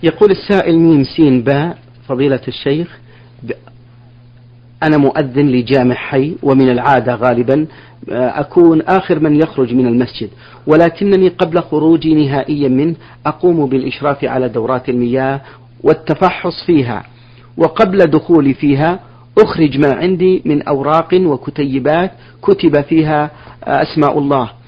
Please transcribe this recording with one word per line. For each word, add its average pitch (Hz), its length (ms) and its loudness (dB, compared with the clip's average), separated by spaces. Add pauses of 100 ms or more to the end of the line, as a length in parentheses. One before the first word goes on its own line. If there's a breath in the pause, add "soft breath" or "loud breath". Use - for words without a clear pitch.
يقول 190 280 2
السائل 175 480 0
ميم 160 240 4
سين 131 380 2
با: 139 320 -2 (340)
"فضيلة 135 400 -2
الشيخ، 147 520 -6 (440 soft breath)
ب-، 117 80 -12 (1300)
أنا 156 140 2
مؤذن 139 500 0
لجامع 123 480 0
حي، 143 480 -4
ومن 135 260 4
العادة 123 460 0
غالبا، 123 520 0 (440 loud breath)
آه، - 280 -4
أكون 165 420 4
آخر 180 380 0
من 151 160 2
يخرج 139 380 0
من 127 140 2
المسجد، 117 420 -2 (380 loud breath)
ولكنني 175 600 2
قبل 170 320 -2
خروجي 156 520 0
نهائيا 143 560 -2
منه 147 260 0 (300 soft breath)
أقوم 165 400 0
بالإشراف 139 580 -4
على 127 260 -2
دورات 117 400 -4
المياه 131 520 -2 (420 loud breath)
والتفحص - 800 -2
فيها، 123 380 0 (540 soft breath)
وقبل 185 400 0
دخولي 156 560 2
فيها 151 460 0 (380 soft breath)
أخرج 156 400 2
ما 139 180 2
عندي 185 500 0
من 147 160 0
أوراق 147 520 -2
وكتيبات 147 1000 -2 (300 soft breath)
كتب 160 400 2
فيها، 151 500 0 (320 loud breath)
آه، 139 180 0
أسماء 147 380 0
الله." 139 300 -2 (180)